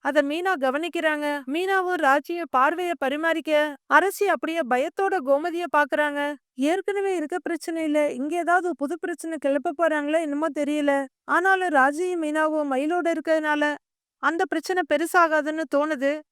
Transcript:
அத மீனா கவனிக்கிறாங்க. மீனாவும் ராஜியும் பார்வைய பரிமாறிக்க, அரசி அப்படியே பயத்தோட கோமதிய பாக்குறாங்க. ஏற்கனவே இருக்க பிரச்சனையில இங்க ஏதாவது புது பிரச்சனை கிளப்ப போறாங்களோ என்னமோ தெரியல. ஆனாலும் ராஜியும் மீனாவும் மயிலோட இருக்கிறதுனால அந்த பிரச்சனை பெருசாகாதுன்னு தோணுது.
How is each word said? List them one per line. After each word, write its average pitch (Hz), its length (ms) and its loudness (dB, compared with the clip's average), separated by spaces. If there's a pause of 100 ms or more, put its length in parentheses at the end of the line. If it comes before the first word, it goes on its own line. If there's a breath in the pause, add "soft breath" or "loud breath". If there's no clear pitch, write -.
அத 285 180 2
மீனா 339 320 -2
கவனிக்கிறாங்க. 302 720 -2 (200)
மீனாவும் 359 540 0
ராஜியும் 302 520 0
பார்வைய 330 460 2
பரிமாறிக்க, 311 540 -2 (360)
அரசி 370 400 4
அப்படியே 320 400 -2
பயத்தோட 339 540 0
கோமதிய 320 500 0
பாக்குறாங்க. 294 480 0 (400)
ஏற்கனவே 381 560 0
இருக்க 311 220 -4
பிரச்சனையில 320 600 -2 (140)
இங்க 285 240 -4
ஏதாவது 349 400 2
புது 285 220 -4
பிரச்சனை 330 400 -6
கிளப்ப 277 380 0
போறாங்களோ 311 440 0
என்னமோ 302 300 -2
தெரியல. 285 420 0 (360)
ஆனாலும் 370 440 2
ராஜியும் 311 500 2
மீனாவும் 302 480 0
மயிலோட 302 400 0
இருக்கிறதுனால 311 520 0 (600)
அந்த 320 220 0
பிரச்சனை 349 440 -2
பெருசாகாதுன்னு 311 800 2
தோணுது. 285 440 0 (200)